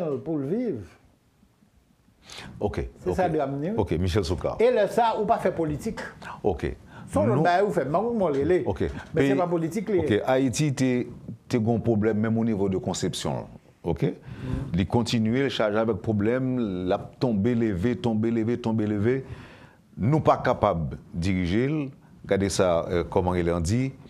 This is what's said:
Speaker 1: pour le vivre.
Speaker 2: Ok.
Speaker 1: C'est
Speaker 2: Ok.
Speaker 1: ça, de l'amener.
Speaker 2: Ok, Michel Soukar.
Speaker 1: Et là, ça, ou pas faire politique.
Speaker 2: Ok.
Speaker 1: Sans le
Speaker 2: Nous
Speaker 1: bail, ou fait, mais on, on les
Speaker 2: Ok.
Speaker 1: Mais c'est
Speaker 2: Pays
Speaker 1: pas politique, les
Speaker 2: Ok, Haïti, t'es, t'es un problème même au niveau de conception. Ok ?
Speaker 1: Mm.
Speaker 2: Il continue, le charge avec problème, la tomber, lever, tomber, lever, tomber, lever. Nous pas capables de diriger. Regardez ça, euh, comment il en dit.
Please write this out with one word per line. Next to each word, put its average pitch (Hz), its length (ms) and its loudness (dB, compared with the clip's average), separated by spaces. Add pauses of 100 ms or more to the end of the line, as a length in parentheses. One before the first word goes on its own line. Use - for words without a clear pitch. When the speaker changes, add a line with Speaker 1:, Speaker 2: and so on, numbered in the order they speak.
(240)
Speaker 1:
pour 160 140 -4
le 135 100 -4
vivre. 175 380 -4 (1700)
Speaker 2:
Ok. - 280 -4 (120)
Speaker 1:
C'est 180 100 -6
Speaker 2:
Ok. 175 60 -2
Speaker 1:
ça, 180 140 2
de 156 80 -2
l'amener. 143 380 -2
Speaker 2:
Ok, 214 180 0
Michel 90 300 0
Soukar. - 360 -4
Speaker 1:
Et 233 120 4
là, 214 160 2
ça, 226 320 0
ou 214 60 -2
pas 214 140 2
faire 190 140 0
politique. 160 460 -4 (440)
Speaker 2:
Ok. 82 320 -2 (320)
Speaker 1:
Sans - 180 2
le 214 100 2
Speaker 2:
Nous - 60 2
Speaker 1:
bail, 175 220 4
ou 208 80 2
fait, 170 140 0
mais 147 120 0
on, 233 240 0
on 175 80 2
les 147 360 2
Speaker 2:
Ok. 98 160 -2
Speaker 1:
Mais 85 80 0 (320)
c'est 139 80 4
Speaker 2:
Pays 135 60 4
Speaker 1:
pas 175 120 2
politique, 170 420 -2
les 196 100 2
Speaker 2:
Ok, 107 260 2
Haïti, 131 480 2
t'es, 123 340 0 (400)
t'es 123 100 2
un 110 220 2
problème 107 400 2
même 113 180 0
au 113 80 0
niveau 101 240 0
de 95 80 0
conception. 85 720 -4 (360)
Ok ? 85 200 -2
Speaker 1:
Mm. - 120 0 (600)
Speaker 2:
Il 92 120 2
continue, 117 540 2
le 139 80 2
charge 107 260 0
avec 110 220 2
problème, 113 880 0
la 95 100 2
tomber, 120 580 0
lever, 113 420 2
tomber, 113 320 0
lever, 117 320 0
tomber, 110 240 0
lever. 107 400 0 (720)
Nous 139 220 2
pas 139 180 4
capables 95 540 0
de 69 60 -8 (180)
diriger. 101 760 0 (320)
Regardez 98 260 2
ça, 90 400 2
euh, 87 200 0
comment 90 240 2
il 85 180 0
en 87 80 0
dit. 120 320 0 (180)